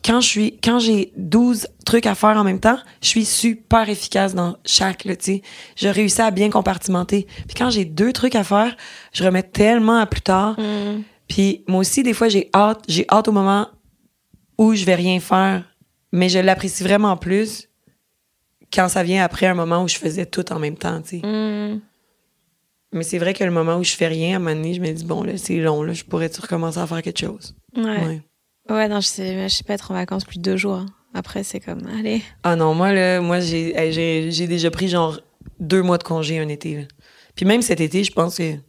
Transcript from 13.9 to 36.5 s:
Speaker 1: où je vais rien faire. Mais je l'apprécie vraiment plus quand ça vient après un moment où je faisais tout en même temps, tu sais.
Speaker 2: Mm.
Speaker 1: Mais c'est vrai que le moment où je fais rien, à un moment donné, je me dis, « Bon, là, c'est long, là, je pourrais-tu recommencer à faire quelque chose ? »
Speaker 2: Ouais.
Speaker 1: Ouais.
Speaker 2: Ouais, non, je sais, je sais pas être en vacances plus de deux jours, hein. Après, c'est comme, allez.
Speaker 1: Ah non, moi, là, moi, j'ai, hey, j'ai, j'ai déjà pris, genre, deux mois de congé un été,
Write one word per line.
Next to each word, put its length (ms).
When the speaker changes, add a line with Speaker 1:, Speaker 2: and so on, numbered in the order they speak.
Speaker 1:
où 160
je 100
vais 100
rien 260
faire. 440
Mais 160
je 100
l'apprécie 460
vraiment 320
plus 540
quand 160
ça 120
vient 220
après 220
un 80
moment 300
où 40
je 80
faisais 300
tout 260
en 60
même 180
temps, 240
tu 200
sais. 60
Speaker 2:
Mm. 540
Speaker 1:
Mais 120
c'est 140
vrai 140
que 120
le 80
moment 240
où 80
je 100
fais 140
rien, 260
à 20
un 40
moment 140
donné, 200
je 80
me 100
dis, « 140
Bon, 160
là, 160
c'est 180
long, 260
là, 120
je 100
pourrais-tu 380
recommencer 360
à 80
faire 140
quelque 200
chose ? » 340
Speaker 2:
Ouais. 80
Speaker 1:
Ouais. 380
Speaker 2:
Ouais, 160
non, 140
je 80
sais, 400
je 60
sais 100
pas 100
être 160
en 40
vacances 300
plus 140
de 40
deux 140
jours, 200
hein. 100
Après, 280
c'est 160
comme, 260
allez. 240
Speaker 1:
Ah 100
non, 200
moi, 180
là, 280
moi, 200
j'ai, 360
hey, 160
j'ai, 380
j'ai 160
déjà 240
pris, 180
genre, 300
deux 240
mois 160
de 60
congé 340
un 100
été, 280